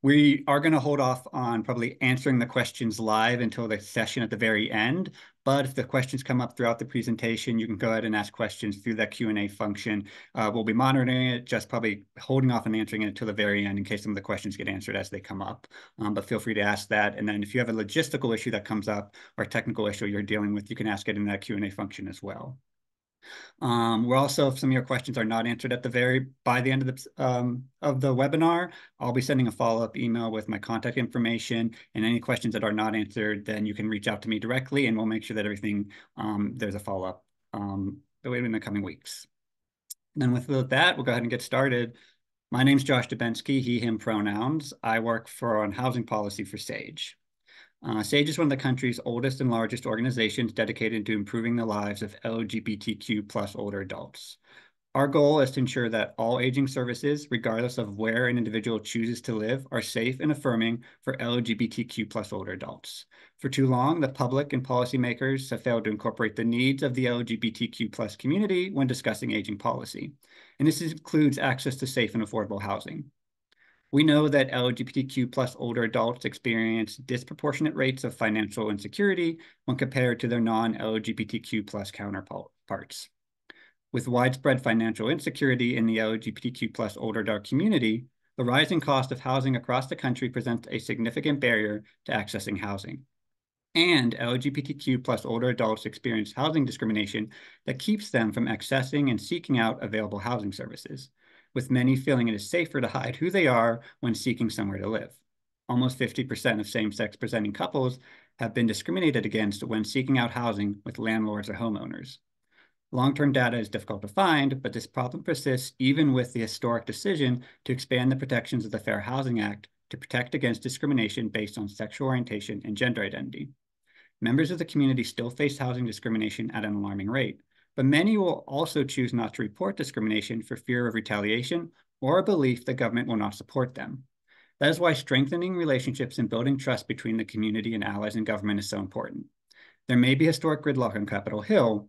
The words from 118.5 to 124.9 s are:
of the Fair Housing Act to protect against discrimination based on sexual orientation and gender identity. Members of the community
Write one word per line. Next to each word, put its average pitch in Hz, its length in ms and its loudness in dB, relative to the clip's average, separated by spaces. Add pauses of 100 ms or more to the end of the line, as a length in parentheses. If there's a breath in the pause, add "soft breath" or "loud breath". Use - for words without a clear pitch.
of 107 60 -8
the 104 80 -4
Fair 104 220 -2
Housing 120 400 -2
Act 104 280 -4 (220)
to - 60 -12
protect - 380 -4
against 120 280 0
discrimination 123 680 0
based 104 300 -4
on 101 100 -6
sexual 110 400 -6
orientation 113 560 -2
and 107 120 -6
gender 113 260 0
identity. - 460 -6 (720 soft breath)
Members 143 300 2
of 180 80 -4
the 165 60 -2
community 135 380 2